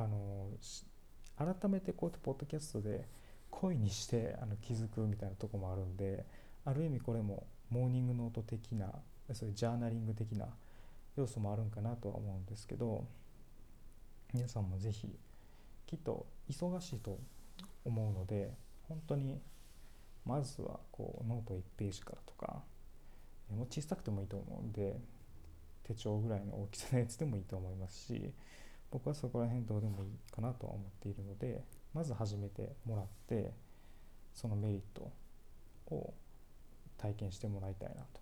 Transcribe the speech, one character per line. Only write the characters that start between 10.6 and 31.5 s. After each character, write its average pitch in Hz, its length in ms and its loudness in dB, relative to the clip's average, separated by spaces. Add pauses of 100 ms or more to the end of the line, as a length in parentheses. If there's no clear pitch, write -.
要 139 100 6
素 113 140 0
も 104 140 4
あ - 20 4
る 110 80 4
ん 107 80 2
か 107 100 0
な 117 140 4
と 107 140 0
は - 80 0
思 101 180 0
う 95 40 0
ん 92 60 -2
で 107 100 -4
す - 120 -8
け - 80 -2
ど、 117 300 2 (1300)
皆 123 140 6
さ 117 120 0
ん 98 100 4
も 95 80 2
ぜ 104 140 2
ひ、 104 160 -2 (800)
き - 80 -2
っ - 40 -2
と - 260 0 (240)
忙 175 320 2
し - 160 -4
い - 20 -2
と 98 200 -2 (680)
思 110 240 4
う - 20 4
の 95 140 2
で、 101 260 2 (360)
本 156 200 -2
当 147 80 4
に 139 240 2 (880)
ま 139 160 4
ず - 200 -2
は - 180 -2 (120)
こ - 320 -4
う 113 40 2
ノ 117 180 2
ー - 20 -6
ト 98 80 0
一 92 80 0 (140)
ペ 107 80 2
ー 98 60 4
ジ - 100 -4
か - 100 -8
ら - 140 -6
と - 80 -12
か、 - 280 -4 (880)
え 104 40 0
ー、 - 20 0
も 113 80 2
う 127 60 -2
小 151 120 0
さ - 140 2
く - 80 -8
て 110 80 2
も 101 100 4
い 98 40 0
い - 20 -6
と 98 100 -2
思 95 220 -2
う 101 60 -2
ん 117 80 0
で、 104 260 2 (840)
手 113 100 -2
帳 107 240 2
ぐ 107 120 4
ら 104 80 4
い 98 80 0
の 101 100 0
大 101 160 0
き - 80 -6
さ - 120 -6
の 123 80 8
や 120 60 6
つ 120 120 -4
で 165 80 4
も 117 120 4
い 95 40 2
い - 20 -2
と 95 120 -4
思 92 160 -2
い 92 40 -2
ま 95 120 -2
す - 200 -8
し、 104 260 0 (580)
僕 - 160 0
は 151 80 2
そ 131 140 0
こ 123 100 4
ら 120 80 6
辺 120 180 4
ど 107 120 4
う 104 40 6
で 110 60 4
も 98 160 2
い 95 40 -2
い - 240 -6
か - 100 -2
な 120 100 2
と - 160 -2
は - 60 -2
思 104 100 -2
っ - 20 -4 (160)
て 101 80 0
い 101 40 0
る 98 100 -2
の 101 140 -4
で、 - 260 0 (300)